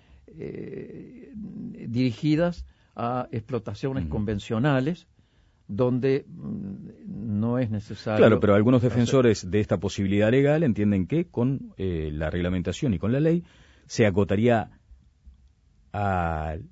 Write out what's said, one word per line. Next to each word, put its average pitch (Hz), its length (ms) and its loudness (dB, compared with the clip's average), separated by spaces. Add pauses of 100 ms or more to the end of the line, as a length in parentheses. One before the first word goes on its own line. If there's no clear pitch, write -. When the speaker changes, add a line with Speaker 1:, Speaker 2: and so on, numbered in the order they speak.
(260)
Speaker 1:
eh, - 1080 -14
dirigidas 147 1300 -2 (280)
a 120 380 -4
explotaciones 123 720 -6
Speaker 2:
Ujú. 76 80 -6
Speaker 1:
convencionales, 117 960 -2 (600)
donde, 123 600 0
mm, 101 1120 -8
no 120 180 0
es 120 120 -2
necesario 107 480 -4
Speaker 2:
Claro, 110 220 8
pero 101 140 6
algunos 113 260 6
Speaker 1:
hacer 120 100 2
Speaker 2:
defensores 120 600 4
de 104 100 2
esta 104 180 0
posibilidad 101 520 2
legal 143 340 4
entienden 101 420 2
que 165 200 -2
con, 135 520 -4
eh, 82 340 -2
la 78 180 -2
reglamentación 90 640 -2
y 82 40 -2
con 104 140 -2
la 139 80 0
ley 165 220 2 (440)
se - 200 2
acotaría 104 640 2 (1200)
a, 85 640 -2 (160)